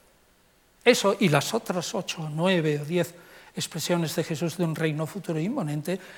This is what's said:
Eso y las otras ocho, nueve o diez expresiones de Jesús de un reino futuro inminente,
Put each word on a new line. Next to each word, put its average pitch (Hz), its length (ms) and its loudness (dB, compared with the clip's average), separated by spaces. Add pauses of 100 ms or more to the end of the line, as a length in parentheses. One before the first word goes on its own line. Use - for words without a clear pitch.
(840)
Eso 220 340 6
y 208 100 4
las 147 260 2
otras 180 400 -4
ocho, 180 360 -4
nueve 160 500 2
o 147 40 -8
diez 170 300 0 (420)
expresiones 170 600 -2
de 160 80 0
Jesús 165 320 -2
de 185 80 0
un 160 100 0
reino 156 320 -2
futuro 165 340 -4
inminente, 175 580 -2 (200)